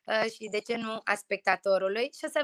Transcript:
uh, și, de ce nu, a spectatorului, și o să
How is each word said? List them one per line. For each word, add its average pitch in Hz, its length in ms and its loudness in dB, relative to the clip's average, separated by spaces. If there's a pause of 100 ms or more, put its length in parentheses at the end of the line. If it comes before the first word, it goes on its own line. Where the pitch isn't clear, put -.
uh, 220 280 0
și, 220 120 -12 (100)
de 208 120 2
ce 240 80 -2
nu, 220 180 -4 (100)
a 202 120 2
spectatorului, 196 880 2 (120)
și - 100 -8
o - 80 -4
să 302 80 2